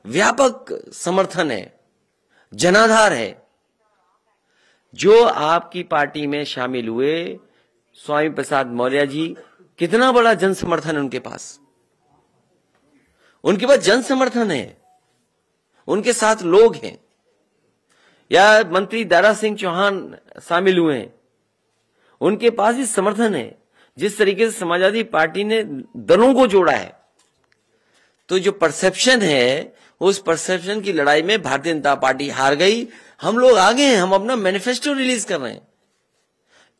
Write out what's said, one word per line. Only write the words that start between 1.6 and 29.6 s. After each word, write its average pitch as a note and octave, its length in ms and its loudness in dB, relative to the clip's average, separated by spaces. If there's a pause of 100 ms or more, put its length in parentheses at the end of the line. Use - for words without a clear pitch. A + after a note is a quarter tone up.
जनाधार G#3 600 4
है, A2+ 340 -8 (1500)
जो A3 300 6
आपकी E3+ 580 -2
पार्टी D3 440 -4
में D3 160 -4
शामिल B2+ 440 -8
हुए D#3+ 520 -4 (540)
स्वामी D3+ 360 -4
प्रसाद C#3 380 -4
मौर्य B2+ 400 -2
जी, D#3+ 280 -8 (420)
कितना A3+ 340 2
बड़ा A#3 220 4
जन F#3+ 200 0
समर्थन E3 420 -4
है C#3+ 40 -4
उनके B2+ 200 -6
पास, - 400 -16 (1800)
उनके G3+ 240 0
पास C4+ 120 6
जन G#3 220 2
समर्थन A#3+ 500 -2
है, B2 300 -8 (1040)
उनके G#3 260 -2
साथ A3 280 0
लोग F#3 340 4
हैं। - 300 -14 (1300)
या G#3+ 320 6
मंत्री G3 420 -4
दारा F3+ 280 4
सिंह G#3 240 -4
चौहान F#3+ 600 -4 (320)
शामिल F#3 280 2
हुए D#3+ 200 0
हैं, G2+ 160 -12 (1080)
उनके G#3 280 0
पास A3+ 260 0
भी C4 100 -4
समर्थन G#3 500 -2
है। A2 280 -10 (340)
जिस F#3+ 200 -4
तरीके G3+ 340 2
से A3 80 -12
समाजवादी F#3 440 0
पार्टी E3 400 -2
ने G#3+ 200 -2 (340)
दलों G3 360 4
को B3+ 140 4
जोड़ा F3+ 260 2
है, G2 260 -8 (1300)
तो F#3 100 0
जो F#3+ 120 0
परसेप्शन F#3+ 720 0
है, C#3 540 0 (260)